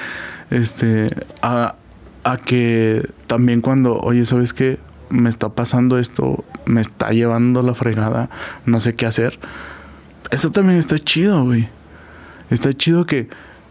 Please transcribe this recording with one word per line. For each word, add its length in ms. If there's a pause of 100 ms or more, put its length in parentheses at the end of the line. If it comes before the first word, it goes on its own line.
(520)
Este, 580 (320)
a, 340 (480)
a 140
que 680 (200)
también 340
cuando, 380
"Oye, 260
¿sabes 280
qué? 260 (300)
Me 200
está 200
pasando 500
esto, 440 (220)
me 160
está 300
llevando 500
la 140
fregada, 540 (360)
no 160
sé 140
qué 100
hacer." 340 (920)
Eso 200
también 280
está 200
chido, 460
güey. 240 (800)
Está 240
chido 320
que 240 (420)